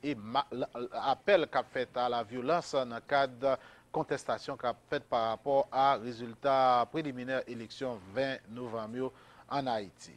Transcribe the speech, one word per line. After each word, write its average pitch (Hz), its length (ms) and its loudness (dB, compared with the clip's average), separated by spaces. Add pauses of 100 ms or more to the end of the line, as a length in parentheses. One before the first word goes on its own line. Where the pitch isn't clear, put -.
et 143 120 -2
ma-, 113 380 -2
l-, 127 220 -2
l-, 120 180 -6
appel 135 580 2
qu'a 127 120 2
fait - 340 -6
à 123 120 2
la 120 140 0
violence 127 500 -2
dans 127 220 -2
le 117 60 -8
cadre 135 380 0
de 131 180 2 (340)
contestation 139 640 -2
qu'a 120 180 -2 (140)
fait 143 160 -2
par 113 240 2
rapport 139 420 2
à 135 260 6
résultat 120 920 2
préliminaire 131 560 -4
élection 117 520 -8 (160)
vingt 131 240 0 (100)
novembre 117 640 -6 (380)
en 135 160 -2
Haïti. 104 500 -4